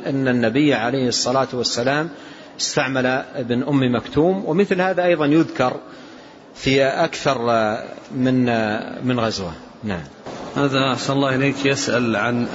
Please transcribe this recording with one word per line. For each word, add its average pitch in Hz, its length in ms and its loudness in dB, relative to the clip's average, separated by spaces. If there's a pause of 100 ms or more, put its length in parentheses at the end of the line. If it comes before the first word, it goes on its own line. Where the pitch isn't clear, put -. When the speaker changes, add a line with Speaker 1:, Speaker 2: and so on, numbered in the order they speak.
Speaker 1:
أن 135 200 0
النبي 123 460 2
عليه 123 340 0
الصلاة 127 460 0
والسلام 131 560 0 (500)
استعمل 131 460 0 (300)
ابن 120 280 -2
أم 131 320 2
مكتوم، 170 500 0
ومثل 185 360 2
هذا 185 220 0
أيضا 165 220 4
يذكر 143 480 2 (840)
في 135 280 2
أكثر 143 540 0 (800)
من، 127 300 2 (600)
من 123 120 0
غزوة. 101 320 -2 (320)
نعم. 92 200 -4 (520)
Speaker 2:
هذا 135 380 0
أحسن 143 200 -2
الله 139 220 2
إليك 135 300 0
يسأل 123 500 0
عن 120 400 0